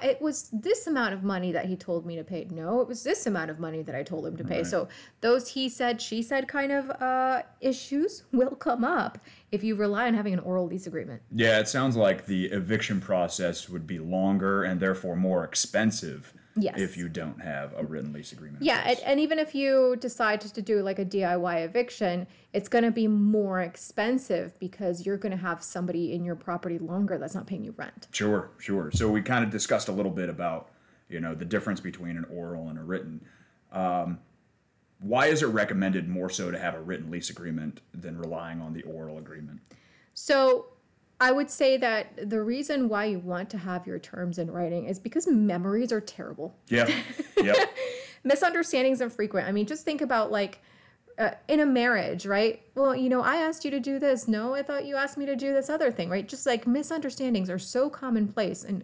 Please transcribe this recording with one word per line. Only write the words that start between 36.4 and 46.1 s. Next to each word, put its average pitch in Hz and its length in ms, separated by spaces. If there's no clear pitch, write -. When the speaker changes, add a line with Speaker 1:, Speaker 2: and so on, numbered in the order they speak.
Speaker 2:
to 85 80
have 85 140
a 82 60
written 80 300
lease 85 200
agreement 80 500
than 85 240
relying 82 440
on 78 140
the 78 100
oral 80 340
agreement? 76 400
Speaker 1:
So 262 540
I 254 100
would 285 180
say 269 280
that 220 520
the 214 140
reason 262 460
why 214 180
you 196 140
want 180 300
to 214 80
have 180 280
your 180 140
terms 180 360
in 165 140
writing 170 360
is 185 120
because 320 300
memories 214 640
are 214 80
terrible. - 560